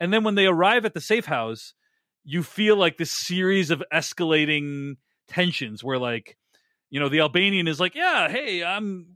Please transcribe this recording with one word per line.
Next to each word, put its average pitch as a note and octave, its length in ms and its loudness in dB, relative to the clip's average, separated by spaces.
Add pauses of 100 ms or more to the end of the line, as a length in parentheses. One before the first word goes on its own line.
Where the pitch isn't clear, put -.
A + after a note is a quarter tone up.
And F3+ 140 -2
then A3 100 2
when G#3 100 0
they G3 120 4
arrive G3 400 4
at F3+ 80 -4
the E3 80 -8
safe A3+ 240 0
house, A2+ 480 -6 (500)
you D#3+ 180 -4
feel, G#3+ 340 2
like, F3 200 2
this E3 160 -4
series F#3 580 0
of E3+ 120 0 (100)
escalating D3 1040 -2 (320)
tensions B2+ 560 -4
where, C3 140 -2
like, A#2+ 400 -6 (500)
you C#3 120 -6
know, C#3+ 80 0
the D3 120 2
Albanian F3+ 480 2
is D3+ 120 -4
like, F3+ 160 -2
"Yeah, D4+ 320 0
hey, G#3 360 -4
I'm, F#3 520 -6